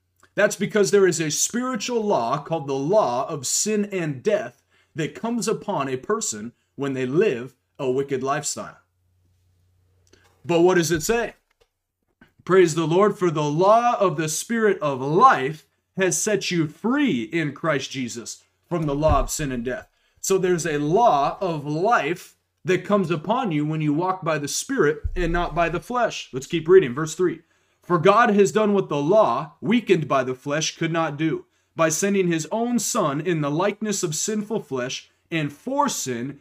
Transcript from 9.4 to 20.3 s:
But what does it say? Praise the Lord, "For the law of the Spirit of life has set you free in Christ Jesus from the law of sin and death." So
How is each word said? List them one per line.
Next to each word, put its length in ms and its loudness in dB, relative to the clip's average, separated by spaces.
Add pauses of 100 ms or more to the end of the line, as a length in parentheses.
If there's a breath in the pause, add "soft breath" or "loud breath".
But 160 2
what 160 6
does 140 2
it 120 -2
say? 320 -2 (1120)
Praise 300 6
the 120 0
Lord, 320 4
"For 120 0
the 120 0
law 560 4
of 180 0
the 120 -2
Spirit 520 0
of 220 -2
life 640 2 (300)
has 240 0
set 300 -2
you 180 0
free 560 -2
in 280 -4
Christ 380 -4
Jesus 540 -10 (240)
from 160 -4
the 100 -2
law 260 2
of 100 -4
sin 220 -6
and 120 -6
death." 240 -8 (320)
So 180 2